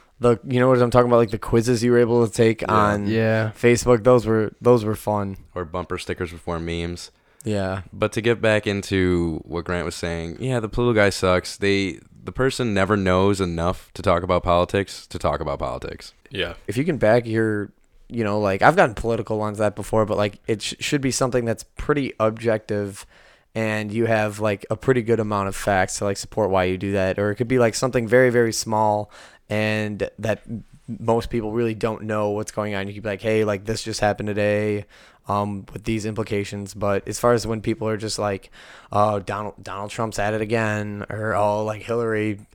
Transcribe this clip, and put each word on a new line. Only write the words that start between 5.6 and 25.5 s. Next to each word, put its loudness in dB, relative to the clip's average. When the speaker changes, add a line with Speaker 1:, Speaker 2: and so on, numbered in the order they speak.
Speaker 2:
bumper -6
stickers -6
before -6
memes. -6
Speaker 1:
Yeah. -2
Speaker 2:
But -2
to -2
get 2
back 2
into 0
what -8
Grant -2
was -6
saying, -6
yeah, -2
the -4
political 2
guy 6
sucks. 0
They, 0
the -10
person 0
never 2
knows 4
enough -2
to -12
talk 2
about 2
politics 0
to -10
talk -2
about -4
politics. -10
Speaker 4:
Yeah. -6
Speaker 1:
If -6
you 2
can -2
back 4
your, -2
you -4
know, -2
like, 0
I've 8
gotten 4
political -4
on -4
that 0
before, 0
but, -2
like, -2
it -2
sh-, -6
should -2
be -2
something 0
that's -4
pretty -4
objective -2
and -4
you 0
have, 0
like, -2
a -2
pretty 2
good 2
amount 0
of -6